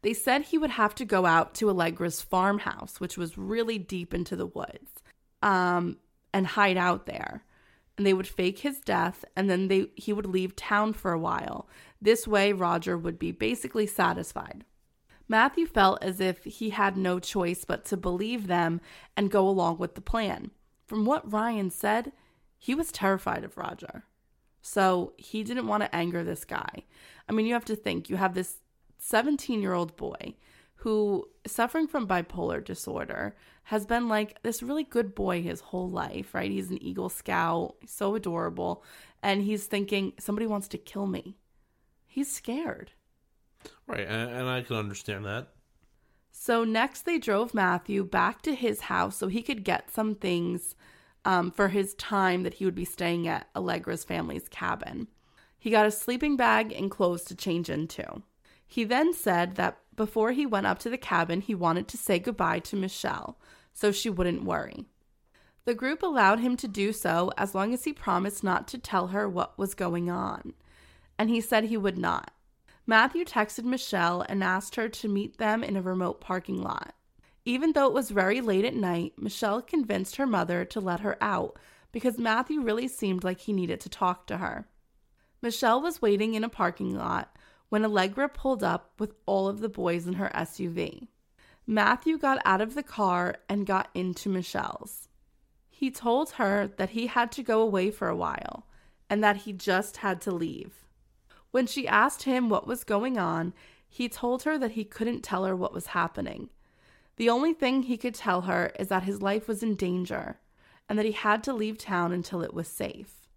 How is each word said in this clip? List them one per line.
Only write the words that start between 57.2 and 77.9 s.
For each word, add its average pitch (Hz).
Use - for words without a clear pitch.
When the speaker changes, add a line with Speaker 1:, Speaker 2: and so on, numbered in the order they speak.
Speaker 1:
to 180
change 175
into. 147
He -
then 285
said 180
that -
before 220
he 285
went 208
up 190
to 233
the 240
cabin, 185
he 214
wanted 175
to -
say 185
goodbye 180
to -
Michelle -
so 208
she 214
wouldn't 180
worry. -
The 240
group 269
allowed 226
him 247
to 240
do 202
so 175
as 196
long 202
as 247
he 302
promised 196
not 185
to -
tell 185
her 202
what -
was 190
going 175
on, -
and 220
he 233
said 220
he 226
would 190
not. -
Matthew 254
texted 226
Michelle 180
and 196
asked 190
her 233
to 226
meet 202
them 226
in 196
a 190
remote 185
parking 185
lot. -
Even 262
though 277
it -